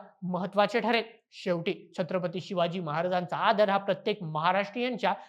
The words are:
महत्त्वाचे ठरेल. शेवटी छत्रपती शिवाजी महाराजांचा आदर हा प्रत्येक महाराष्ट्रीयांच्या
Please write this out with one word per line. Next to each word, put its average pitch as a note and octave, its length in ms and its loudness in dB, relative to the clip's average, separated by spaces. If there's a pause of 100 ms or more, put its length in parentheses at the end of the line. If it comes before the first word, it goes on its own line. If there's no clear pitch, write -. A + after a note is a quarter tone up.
(240)
महत्त्वाचे G3 560 0
ठरेल. A3+ 240 2 (280)
शेवटी F3 680 -4
छत्रपती F3+ 420 -4
शिवाजी F3 380 -2
महाराजांचा F3 580 -2
आदर G3+ 320 4
हा G3 80 4
प्रत्येक G3 460 -2
महाराष्ट्रीयांच्या F#3+ 920 0 (160)